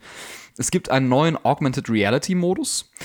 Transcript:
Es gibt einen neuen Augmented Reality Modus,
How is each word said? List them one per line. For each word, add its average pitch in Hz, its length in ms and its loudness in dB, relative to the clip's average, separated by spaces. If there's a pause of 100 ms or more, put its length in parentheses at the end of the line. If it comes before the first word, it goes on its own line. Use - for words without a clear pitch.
(560)
Es - 140 -4
gibt 180 200 -2
einen 131 180 2
neuen 151 360 4
Augmented 135 440 0
Reality 113 460 2
Modus, 180 560 -2 (140)